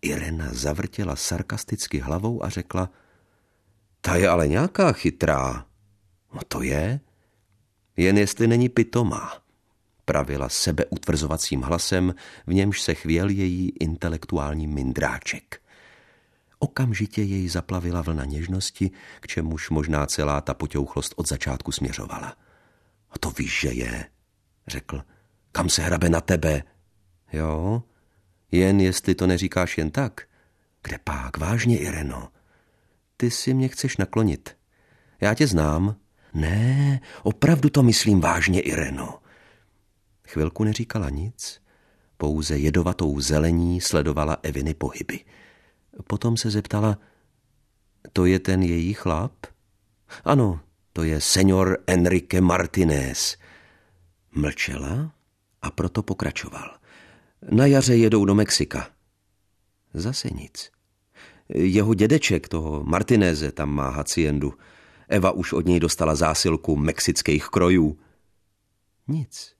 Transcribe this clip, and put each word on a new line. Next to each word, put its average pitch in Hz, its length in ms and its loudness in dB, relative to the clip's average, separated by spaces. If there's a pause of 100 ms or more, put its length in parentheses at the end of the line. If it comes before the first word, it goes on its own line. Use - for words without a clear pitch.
Irena 80 500 -4
zavrtěla 73 640 -4
sarkasticky - 800 -6
hlavou 90 460 -4
a - 40 -4
řekla: 92 420 -6 (1080)
„Ta 87 160 -2
je 90 120 4
ale 85 200 4
nějaká 147 440 2
chytrá.“ 65 720 -2 (680)
„No - 140 -12
to - 140 -6
je. 78 380 -2 (960)
Jen 95 220 6
jestli 104 280 2
není 120 220 4
pitomá,“ 117 760 -2 (640)
pravila 69 440 -2
sebeutvrzovacím 76 1120 -2
hlasem, 87 520 0 (320)
v 87 80 -2
němž 98 280 2
se 87 120 -2
chvěl 85 340 0
její 92 400 -2
intelektuální 80 1000 -4
mindráček. 67 960 -6 (960)
Okamžitě 113 640 -2
jej 98 260 -2
zaplavila 87 540 -4
vlna 78 220 -4
něžnosti, 90 680 -4 (300)
k - 60 -20
čemuž 80 440 -6
možná 76 360 0
celá 73 340 -2
ta 67 140 -6
poťouchlost - 640 -6
od - 120 -6
začátku 69 440 -6
směřovala. - 640 -8 (720)
„A - 80 -12
to - 120 -6
víš, - 300 -4
že 71 120 0
je,“ 60 340 -6 (600)
řekl. 67 360 -10 (500)
„Kam 85 160 -2
se 80 140 0
hrabe 85 260 0
na 82 120 2
tebe?“ 78 420 0 (720)
„Jo, 80 500 -2 (680)
jen 92 280 6
jestli 92 340 2
to 95 120 0
neříkáš 90 520 0
jen 78 120 -2
tak.“ 135 320 -4 (600)
„Kde - 220 -10
pak, 67 340 -8
vážně, 113 400 0
Ireno?“ 71 500 -6 (880)
„Ty 120 140 0
si - 240 -2
mě 131 140 2
chceš - 280 -4
naklonit. 95 600 0 (640)
Já 104 140 2
tě 151 120 4
znám.“ 87 500 2 (380)
„Ne, 123 640 2 (220)
opravdu 147 460 2
to 143 140 4
myslím 110 380 6
vážně, 85 400 2
Ireno.“ 71 580 -6 (1120)
Chvilku 80 360 -2
neříkala 107 460 -4
nic, 82 520 -10 (540)
pouze 76 420 -2
jedovatou 76 600 2
zelení 85 600 2
sledovala 76 600 0
Eviny 76 320 -4
pohyby. - 460 -8 (840)
Potom 117 300 0
se 110 140 -2
zeptala: 104 480 0 (1120)
„To 90 140 4
je 92 120 6
ten 92 240 0
její 85 320 0
chlap?“ 90 380 -4 (920)
„Ano, 104 360 2 (320)
to 82 100 -4
je 78 180 0
senior 95 640 4
Enrique 90 540 2
Martinez.“ 85 960 0 (960)
Mlčela 73 800 -4 (500)
a - 80 -8
proto - 320 -2
pokračoval: - 760 -8 (720)
„Na 127 160 6
jaře 131 300 6
jedou 110 280 6
do 98 100 6
Mexika.“ 87 560 0 (1040)
Zase 107 360 -6
nic. - 400 -14 (800)
„Jeho 98 460 4
dědeček, 104 540 2
toho 76 360 -4
Martineze, 85 680 2
tam 73 180 -4
má 71 180 -2
haciendu. 73 640 -2 (540)
Eva 92 220 2
už - 220 -4
od 82 140 0
něj 87 140 6
dostala 78 340 0
zásilku 78 600 0
mexických 76 720 0
krojů.“ 87 500 4 (1120)
Nic. - 520 -8